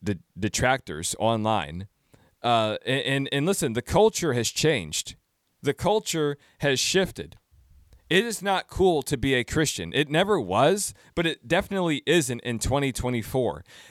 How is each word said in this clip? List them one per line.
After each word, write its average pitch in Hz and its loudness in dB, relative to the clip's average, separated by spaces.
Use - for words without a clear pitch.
d-, 98 -2
detractors 101 -2
online. 107 0
Uh, 110 2
and, 131 0
and, 135 -2
and 139 0
listen, 175 0
the 117 -4
culture 175 2
has 117 0
changed. 113 -2
The 139 -2
culture 165 0
has 143 2
shifted. - -2
It 190 2
is 226 -6
not 190 -2
cool 165 2
to 143 -4
be 131 0
a 123 2
Christian. 127 -2
It 143 0
never 185 2
was, 127 2
but 170 0
it 147 -6
definitely 175 0
isn't 131 2
in 117 -4
twenty 139 0
twenty-four. 117 -2